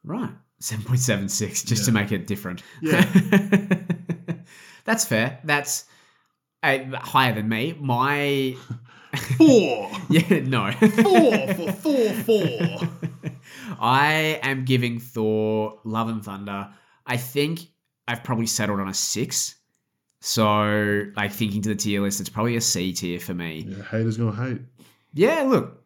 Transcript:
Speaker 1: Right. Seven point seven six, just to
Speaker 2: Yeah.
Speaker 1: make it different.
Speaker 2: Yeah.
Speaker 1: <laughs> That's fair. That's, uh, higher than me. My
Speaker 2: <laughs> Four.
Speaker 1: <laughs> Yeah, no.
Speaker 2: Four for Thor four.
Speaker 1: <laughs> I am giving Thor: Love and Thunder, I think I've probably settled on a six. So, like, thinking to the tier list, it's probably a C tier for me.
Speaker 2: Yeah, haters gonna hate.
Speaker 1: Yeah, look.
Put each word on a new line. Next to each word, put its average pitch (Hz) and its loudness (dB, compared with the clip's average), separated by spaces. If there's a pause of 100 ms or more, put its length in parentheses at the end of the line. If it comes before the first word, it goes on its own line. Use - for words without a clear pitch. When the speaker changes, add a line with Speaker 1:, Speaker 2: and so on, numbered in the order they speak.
Speaker 1:
Right. 208 -6 (260)
Seven 107 -6
point 127 0
seven 98 -2
six, - -4
just 104 -2
to 120 2
Speaker 2:
Yeah. 110 4
Speaker 1:
make 101 -2
it 92 -4
different. 90 -8 (200)
Speaker 2:
Yeah. 156 4
Speaker 1:
<laughs> - 0
That's 220 0
fair. 120 0
That's, 147 -2 (800)
uh, 139 2 (160)
higher 131 4
than 110 -2
me. 123 -2
My 139 0
Speaker 2:
<laughs> - -8
Four. 262 6 (100)
Speaker 1:
<laughs> 175 -14
Yeah, 170 4
no. 123 0
Speaker 2:
Four 226 6
for 180 -4
Thor 240 0
four. 180 0 (400)
Speaker 1:
<laughs> - -14
I 151 2
am 131 -2
giving 123 0
Thor: 107 -2
Love 113 -2
and 110 -8
Thunder, 101 -8 (380)
I 123 -4
think 147 -4 (460)
I've 117 -6
probably 117 -2
settled 104 -2
on 98 -4
a 95 -8
six. - -4 (640)
So, 104 2 (100)
like, 101 -2
thinking 104 -2
to 107 -2
the 104 0
tier 101 -2
list, 101 -2
it's 92 -8
probably 117 -2
a 117 0
C 92 -2
tier 87 -4
for 92 -8
me. 85 -8
Speaker 2:
Yeah, 98 -12
haters 113 -2
gonna 110 -2
hate. 123 -6 (540)
Speaker 1:
Yeah, 262 2
look. 208 0